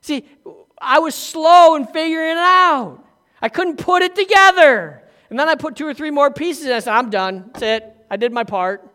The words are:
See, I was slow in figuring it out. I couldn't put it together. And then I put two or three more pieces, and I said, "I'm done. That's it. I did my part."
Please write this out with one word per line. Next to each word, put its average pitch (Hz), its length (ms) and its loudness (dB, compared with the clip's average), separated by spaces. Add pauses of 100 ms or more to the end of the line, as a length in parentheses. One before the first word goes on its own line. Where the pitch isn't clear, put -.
See, 285 260 -8 (500)
I 269 220 0
was 320 160 -4
slow 330 600 4
in 277 120 -6
figuring 320 440 -4
it 330 60 -4
out. 339 640 0 (420)
I 226 60 -4
couldn't 330 300 -4
put 359 240 0
it 359 160 -2
together. 370 880 4 (260)
And 220 80 -10
then 294 100 -2
I 320 60 0
put 302 220 -8
two 294 100 -10
or 294 80 -8
three 302 160 -8
more 285 220 0
pieces, 302 340 -8
and 254 80 -2
I 233 60 -2
said, 214 160 -4
"I'm 240 160 -2
done. 190 420 -6
That's - 80 -12
it. 220 340 -6 (140)
I 196 80 -8
did 233 140 -4
my 233 120 -4
part." 190 400 -6 (120)